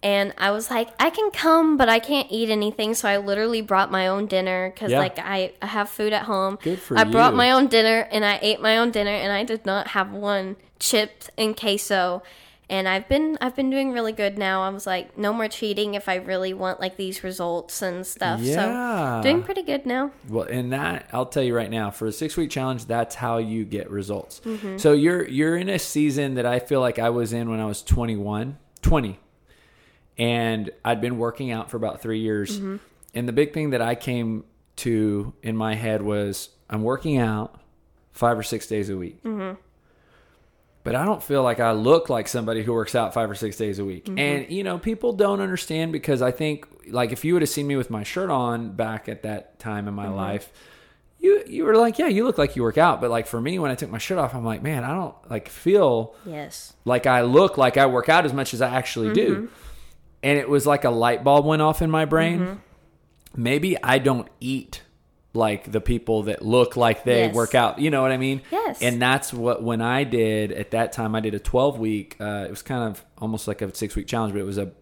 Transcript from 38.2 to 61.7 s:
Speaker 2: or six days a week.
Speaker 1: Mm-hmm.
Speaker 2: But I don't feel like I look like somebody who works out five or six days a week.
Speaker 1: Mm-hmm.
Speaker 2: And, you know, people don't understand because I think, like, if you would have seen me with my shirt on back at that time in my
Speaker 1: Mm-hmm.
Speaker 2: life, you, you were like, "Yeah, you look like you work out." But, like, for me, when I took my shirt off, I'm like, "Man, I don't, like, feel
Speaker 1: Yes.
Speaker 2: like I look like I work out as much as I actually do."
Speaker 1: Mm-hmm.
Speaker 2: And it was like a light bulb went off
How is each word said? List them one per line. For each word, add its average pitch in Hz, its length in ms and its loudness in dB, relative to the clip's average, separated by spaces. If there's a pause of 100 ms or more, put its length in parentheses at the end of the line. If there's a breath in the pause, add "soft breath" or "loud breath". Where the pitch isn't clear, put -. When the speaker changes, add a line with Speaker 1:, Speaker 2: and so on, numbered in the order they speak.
Speaker 2:
or 107 60 -6
six 107 240 -6
days 104 220 -2
a 98 80 -4
week. 87 260 -10
Speaker 1:
Mm-hmm. 202 300 -6 (1300 soft breath)
Speaker 2:
But 117 120 -2
I 139 100 0
don't 202 160 0
feel 139 220 0
like 120 160 2
I 117 140 4
look 135 360 4
like 117 180 -2
somebody 113 360 -2
who 117 100 -2
works 113 220 -2
out 110 180 0
five 113 160 0
or 101 60 -8
six 101 220 -6
days 101 220 -4
a 101 60 -4
week. 92 200 -8
Speaker 1:
Mm-hmm. 190 140 -6
Speaker 2:
And, 143 320 -2
you 190 120 -6
know, 180 140 -4
people 220 360 -4
don't 202 280 2
understand 165 500 -4
because 147 300 0
I 127 100 2
think, 151 360 -4 (200)
like, 120 240 -2
if 127 140 -8
you 165 80 2
would 180 80 4
have 147 80 0
seen 143 180 -4
me 143 80 0
with 127 140 -2
my 107 140 -6
shirt 185 260 -6
on 117 460 -2
back 110 340 -6
at 110 140 -10
that 107 360 -10
time 104 280 -6
in 101 60 -6
my 101 140 -8
Speaker 1:
Mm-hmm. 98 80 -6
Speaker 2:
life, 98 360 -6 (680 soft breath)
you, 392 280 4
you - 180 -4
were 220 100 4
like, 226 240 4
"Yeah, 339 80 2
you 214 160 2
look 247 140 0
like 143 180 0
you 123 80 0
work 113 140 2
out." 156 240 4
But, 123 80 0
like, 117 180 -2
for 117 140 -4
me, 165 180 -2
when 147 120 -2
I 127 40 -4
took 120 140 -8
my 107 80 -8
shirt 185 200 -4
off, 139 160 0
I'm 120 120 -6
like, 127 180 -4
"Man, 143 220 -2
I 139 100 -4
don't, 185 200 -6 (140)
like, 110 200 -6
feel 143 640 4 (100)
Speaker 1:
Yes. 151 480 -14 (120)
Speaker 2:
like 123 200 2
I 127 180 6
look 131 340 6
like 131 180 4
I 139 120 8
work 123 200 2
out 165 160 6
as 147 80 0
much 135 220 -4
as 117 80 -2
I 127 80 0
actually 123 440 -2
do." - 220 2
Speaker 1:
Mm-hmm. 208 100 -6 (800 loud breath)
Speaker 2:
And 143 160 4
it 127 100 -4
was 143 160 4
like 143 200 2
a 127 40 4
light 117 360 2
bulb 143 200 8
went 156 160 4
off 156 200 2